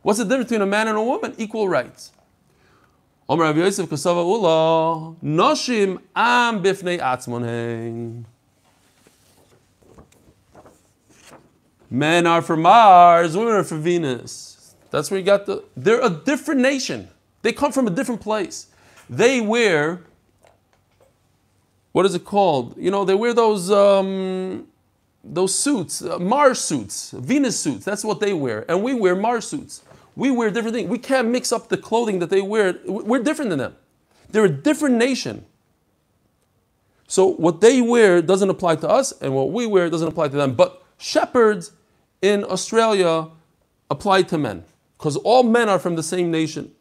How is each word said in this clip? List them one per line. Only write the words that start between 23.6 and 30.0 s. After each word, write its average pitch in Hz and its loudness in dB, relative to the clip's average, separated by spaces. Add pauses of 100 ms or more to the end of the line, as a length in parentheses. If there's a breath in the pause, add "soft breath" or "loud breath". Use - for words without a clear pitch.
um, 190 0 (560)
those 185 -2
suits, 240 -4
uh, 165 -8
Mars 247 2
suits, - -8
Venus 226 -2
suits. 196 -6
That's 202 -6
what 214 -4
they 202 -2
wear. 120 -4
And 180 0
we 269 -2
wear 185 2
Mars 226 -2
suits. - -12 (320 soft breath)